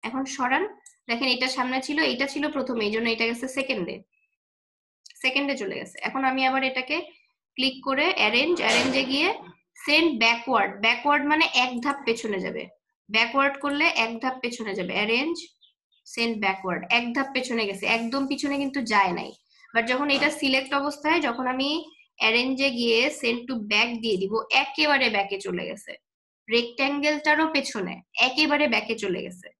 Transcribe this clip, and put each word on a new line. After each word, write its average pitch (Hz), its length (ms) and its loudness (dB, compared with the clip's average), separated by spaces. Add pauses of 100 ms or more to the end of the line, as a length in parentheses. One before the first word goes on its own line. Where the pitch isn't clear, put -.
এখন 262 200 -4 (120)
সরান, 269 280 2 (460)
দেখেন 233 260 0
এটা 254 120 0 (100)
সামনে 254 200 0 (100)
ছিল, 294 100 0 (160)
এটা 254 200 0
ছিল 294 100 -2 (120)
প্রথমে, 247 320 -2
এই 208 80 -2
জন্য 233 200 0
এটা 226 140 0
গেছে 240 180 -4 (100)
সেকেন্ডে, 262 380 -4 (1300)
সেকেন্ডে 277 380 0
চলে 190 180 -6
গেছে। - 180 -12 (100)
এখন 262 140 -2 (100)
আমি 262 180 0
আবার 262 200 0
এটাকে 262 280 -4 (580)
click 262 200 0 (120)
করে 269 180 2 (140)
arrange, 247 360 4 (100)
অ্যারেঞ্জে 254 460 2
গিয়ে 302 180 2 (560)
send 320 240 4 (140)
backward, 226 480 2 (140)
Backward 277 460 2
মানে 320 140 4 (180)
এক 254 80 -2 (120)
ধাপ 277 140 0 (100)
পেছনে 220 380 -2
যাবে, 151 180 -6 (460)
Backward 240 540 2
করলে 285 220 0 (200)
এক 233 60 -6 (120)
ধাপ 262 200 -2
পেছনে 233 340 -6
যাবে, 196 200 -4
Arrange, 240 380 0 (720)
সেন্ড 233 260 -2 (120)
ব্যাকওয়ার্ড, 190 360 -2 (160)
এক 240 80 0 (100)
ধাপ 269 200 0
পেছনে 247 340 -2
গেছে, 190 160 -6 (120)
একদম 233 240 -2 (100)
পিছনে 277 320 -2
কিন্তু 269 160 -2 (140)
যায় 190 260 4
নাই। - 120 -10 (420)
But 226 180 2
যখন 277 240 2
এটা 285 140 2 (100)
সিলেক্ট 269 400 0
অবস্থায়, 302 480 0
যখন 247 260 -2
আমি 269 160 0 (520)
অ্যারেঞ্জে 254 560 2
গিয়ে 233 220 4 (200)
send 240 280 0
to 262 60 -4 (200)
back 226 160 4 (140)
দিয়ে 220 180 0
দিব, 196 120 -2 (300)
একেবারে 285 520 2
ব্যাকে 196 300 -2
চলে 175 240 -4
গেছে, - 220 -12 (640)
রেক্ট্যাঙ্গেলটারও 294 1000 2
পেছনে, 208 380 -2 (340)
একেবারে 294 460 2
ব্যাকে 214 300 -2
চলে 185 220 -2
গেছে। - 220 -16 (120)